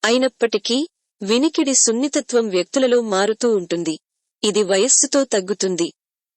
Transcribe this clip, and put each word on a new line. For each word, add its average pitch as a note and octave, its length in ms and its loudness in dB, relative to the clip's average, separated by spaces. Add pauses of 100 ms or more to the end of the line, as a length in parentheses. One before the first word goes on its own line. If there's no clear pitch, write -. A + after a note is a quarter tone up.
అయినప్పటికీ, B3 840 0 (340)
వినికిడి C4+ 520 0
సున్నితత్వం A#3+ 760 0
వ్యక్తులలో A#3+ 520 0
మారుతూ G#3+ 540 0
ఉంటుంది. E3+ 440 -4 (440)
ఇది G#3 200 2
వయస్సుతో A#3+ 600 2
తగ్గుతుంది. F#3 680 -2 (440)